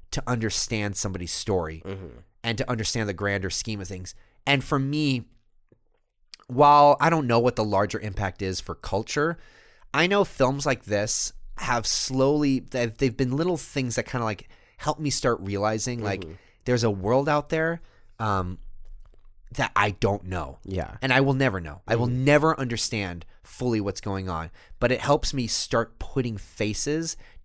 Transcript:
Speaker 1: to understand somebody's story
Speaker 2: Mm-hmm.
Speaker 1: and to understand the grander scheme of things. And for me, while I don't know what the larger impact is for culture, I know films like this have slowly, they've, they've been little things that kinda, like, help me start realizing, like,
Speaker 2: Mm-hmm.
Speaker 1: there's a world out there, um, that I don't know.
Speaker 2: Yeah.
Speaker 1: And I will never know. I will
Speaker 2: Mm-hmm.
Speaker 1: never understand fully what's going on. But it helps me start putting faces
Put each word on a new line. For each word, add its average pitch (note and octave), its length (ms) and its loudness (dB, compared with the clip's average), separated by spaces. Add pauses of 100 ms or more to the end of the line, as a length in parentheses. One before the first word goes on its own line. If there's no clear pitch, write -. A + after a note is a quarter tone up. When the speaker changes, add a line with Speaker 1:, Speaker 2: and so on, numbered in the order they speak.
(120)
Speaker 1:
to - 160 -4
understand A2 680 -2
somebody's F2+ 380 -4
story E2 520 -2
Speaker 2:
Mm-hmm. F#2 340 -12 (240)
Speaker 1:
and A#2 140 -2
to A#2+ 120 -2
understand A2 400 -2
the G2 40 -4
grander G2 360 -2
scheme G#2 320 -6
of F2+ 80 -10
things. F#2 260 -12 (320)
And C#3 160 2
for C#3+ 160 0
me, C3+ 460 0 (1200)
while D3 520 8
I D3+ 100 4
don't D#3 180 2
know A#2 120 4
what A#2+ 160 2
the A2+ 80 0
larger G#2 360 2
impact G2 420 -6
is F#2+ 180 -2
for - 160 -8
culture, D3 600 -2 (560)
I D#3+ 140 2
know G3+ 160 4
films C3+ 420 2
like C3 200 -2
this G#2 480 0 (240)
have A#2+ 300 0
slowly, C3+ 720 2
they've, A#2+ 380 -4
they've B2+ 200 0
been B2+ 180 0
little E3 220 0
things B2+ 380 -4
that A#2 100 0
kinda, B2 200 -4
like, G#2+ 220 -4 (300)
help - 220 -2
me D3+ 100 -2
start B2 320 0
realizing, G#2+ 640 -2
like, G2 180 -2
Speaker 2:
Mm-hmm. D#2+ 120 -12 (320)
Speaker 1:
there's B2 180 2
a A2 80 4
world A2+ 360 2
out D3 220 0
there, D#3+ 320 -2 (380)
um, F#2+ 400 -2 (960)
that B2+ 200 -2
I G#2 160 4
don't G2 340 0
know. E2+ 380 -6
Speaker 2:
Yeah. F#2 380 -6
Speaker 1:
And C3 100 0
I C3 100 6
will C#3 120 4
never C3 260 2
know. D#2 280 -10
I A2+ 80 2
will B2 120 2
Speaker 2:
Mm-hmm. B2 160 0
Speaker 1:
never D3 360 6
understand G#2 640 -4 (160)
fully A#2 400 -2
what's G2 180 -4
going F#2+ 300 -4
on. D#2+ 220 -6 (280)
But A#2+ 120 2
it B2 100 0
helps D#3+ 320 2
me B2+ 140 -2
start - 500 -2
putting A#2+ 400 -4
faces D3 800 -4 (280)